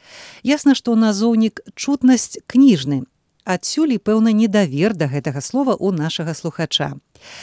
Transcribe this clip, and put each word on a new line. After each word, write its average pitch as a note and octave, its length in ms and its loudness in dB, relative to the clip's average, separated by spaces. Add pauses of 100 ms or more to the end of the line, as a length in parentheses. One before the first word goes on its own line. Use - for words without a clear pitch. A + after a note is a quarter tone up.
(420)
Ясна, C#4+ 320 2
што A#3 240 -2
назоўнік A3 640 0 (160)
«чутнасць» - 720 0
кніжны. C#3+ 560 4 (400)
Адсюль C4 480 -2
і G3+ 80 -4
пэўны A3 320 2
недавер G3+ 640 0
да D3+ 80 0
гэтага C#3 400 -6
слова B3+ 320 -2
ў F#3+ 160 -2
нашага D#3+ 400 -4
слухача. C#3+ 640 -6 (440)